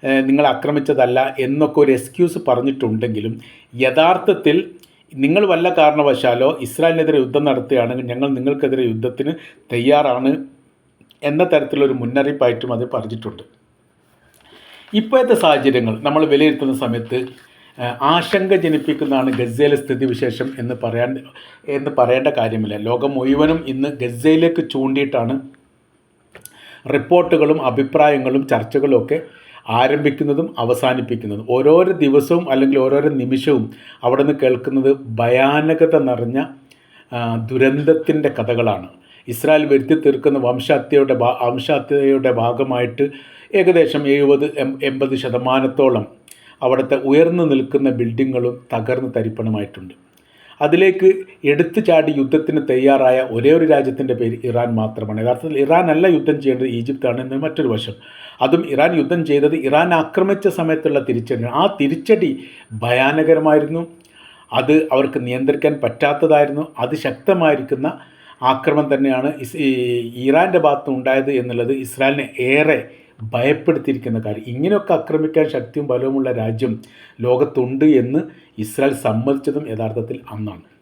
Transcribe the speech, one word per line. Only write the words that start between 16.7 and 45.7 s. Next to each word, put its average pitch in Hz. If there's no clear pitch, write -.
സമയത്ത്, 117
ഏ, 123
ആശങ്ക 190
ജനിപ്പിക്കുന്നതാണ് 143
ഗസയിലെ 127
സ്ഥിതിവിശേഷം 127
എന്ന് 120
പറയാൻ, 117
എന്ന് 139
പറയേണ്ട 127
കാര്യമില്ല. 107
ലോകം 127
മുഴുവനും 151
ഇന്ന് 135
ഗസയിലേക്ക് 156
ചൂണ്ടിയിട്ടാണ് 135
റിപ്പോർട്ടുകളും 160
അഭിപ്രായങ്ങളും 135
ചർച്ചകളും 131
ഒക്കെ 147
ആരംഭിക്കുന്നതും 143
അവസാനിപ്പിക്കുന്നതും. 117
ഓരോരോ 165
ദിവസവും 143
അല്ലെങ്കിൽ 135
ഓരോരോ 143
നിമിഷവും 127
അവിടെ 131
നിന്ന് 143
കേൾക്കുന്നത് 131
ഭയാനകത 151
നിറഞ്ഞ, 120
ആ, 120
ദുരന്തത്തിൻ്റെ 147
കഥകളാണ്. 110
ഇസ്രായേൽ 151
വരുത്തി 139
തീർക്കുന്ന 139
വംശഹത്യയുടെ 135
ഭാ-, 123
വംശഹത്യയുടെ 135
ഭാഗമായിട്ട് 123
ഏകദേശം 170
എഴുപത്, 143
എം-, 135
എൺപത് 135
ശതമാനത്തോളം 127